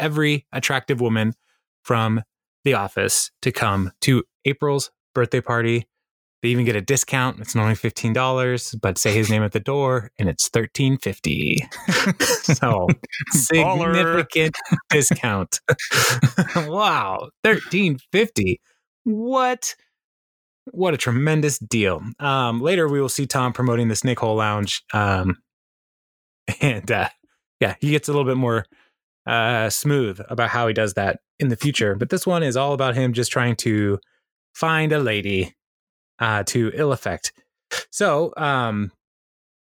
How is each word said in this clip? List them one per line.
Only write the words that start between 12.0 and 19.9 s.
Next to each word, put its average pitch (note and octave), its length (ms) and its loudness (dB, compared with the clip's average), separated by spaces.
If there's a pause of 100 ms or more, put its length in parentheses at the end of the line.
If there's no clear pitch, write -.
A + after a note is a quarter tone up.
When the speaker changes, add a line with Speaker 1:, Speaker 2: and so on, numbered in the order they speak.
Speaker 1:
So, A2+ 460 2 (640)
Speaker 2:
Baller. E3+ 420 2
Speaker 1:
significant E3 600 0 (340)
discount. A#2 760 0
<laughs> - 40 2 (960)
Wow, D#3 640 -2 (140)
thirteen F#3 540 2 (120)
fifty. B2 500 0 (440)
What? B3 680 -2 (1000)